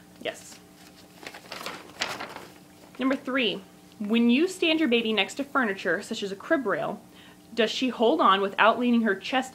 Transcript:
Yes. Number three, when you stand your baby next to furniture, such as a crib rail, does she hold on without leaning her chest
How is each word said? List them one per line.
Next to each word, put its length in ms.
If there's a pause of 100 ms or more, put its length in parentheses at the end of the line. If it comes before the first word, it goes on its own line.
(220)
Yes. 360 (2500)
Number 180
three, 460 (380)
when 300
you 180
stand 320
your 100
baby 240
next 220
to 80
furniture, 580
such 220
as 80
a 40
crib 300
rail, 340 (540)
does 160
she 200
hold 300
on 220
without 380
leaning 220
her 140
chest 380